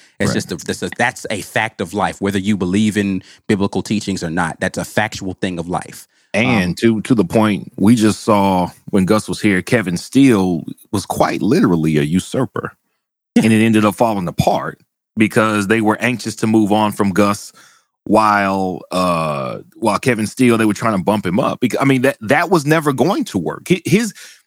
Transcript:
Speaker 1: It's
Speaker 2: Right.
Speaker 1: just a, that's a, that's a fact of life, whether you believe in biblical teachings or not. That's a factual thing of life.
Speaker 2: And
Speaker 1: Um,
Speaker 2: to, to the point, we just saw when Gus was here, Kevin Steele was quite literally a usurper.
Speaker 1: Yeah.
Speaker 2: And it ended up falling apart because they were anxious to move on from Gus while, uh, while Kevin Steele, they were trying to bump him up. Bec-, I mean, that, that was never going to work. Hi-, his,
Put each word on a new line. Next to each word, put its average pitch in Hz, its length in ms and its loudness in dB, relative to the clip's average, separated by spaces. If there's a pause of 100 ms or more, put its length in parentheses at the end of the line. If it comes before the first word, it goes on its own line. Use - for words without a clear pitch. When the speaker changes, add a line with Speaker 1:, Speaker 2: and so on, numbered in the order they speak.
(200)
Speaker 1:
It's 98 100 -2
Speaker 2:
Right. - 60 0
Speaker 1:
just 104 160 -6
a, 87 60 -8
that's - 260 -8
a, 92 140 -6
that's 120 340 -2
a 101 100 -8
fact 110 400 -4
of 90 120 -8
life, 92 280 -4
whether 98 180 -2
you 101 180 0
believe 98 400 0
in 98 260 -2 (240)
biblical 98 340 0
teachings 98 420 -4
or 82 60 -4
not. 82 300 -4
That's 92 180 -4
a 101 80 -6
factual 104 500 -4
thing 90 240 -6
of 82 100 -8
life. - 380 -8 (260)
Speaker 2:
And 104 380 0
Speaker 1:
Um, 85 100 -6
Speaker 2:
to, 113 220 2
to 131 120 0
the 101 100 4
point, 107 520 0
we 107 180 4
just 107 280 2
saw 98 460 2 (200)
when 95 160 2
Gus 104 240 2
was - 120 -6
here, 98 200 2
Kevin 92 360 0
Steele 101 680 2 (260)
was 101 140 -4
quite - 360 -2
literally 87 560 2
a 71 60 2
usurper. - 680 -4 (640)
Speaker 1:
Yeah. 240 100 4
Speaker 2:
And 113 80 4
it 110 100 4
ended 110 220 4
up 101 100 0
falling 101 320 -2
apart - 540 -2 (360)
because 107 500 2
they 113 140 2
were 107 200 2
anxious 113 360 -4
to 113 100 -2
move 110 260 4
on 107 180 2
from 101 200 0
Gus 101 420 0 (500)
while, 98 800 2 (100)
uh, 80 680 -2 (180)
while 104 220 0
Kevin 110 280 0
Steele, 120 300 2
they 113 80 2
were 104 80 2
trying 110 240 -2
to 87 60 -2
bump 101 220 0
him 92 140 -2
up. - 220 -2
Bec-, 120 200 -2
I - 40 0
mean, 135 180 2
that, 135 180 2
that 147 280 0
was 165 160 2
never 151 280 2
going 180 320 0
to - 120 -6
work. 78 320 -6
Hi-, 185 160 0
his, 202 280 2 (340)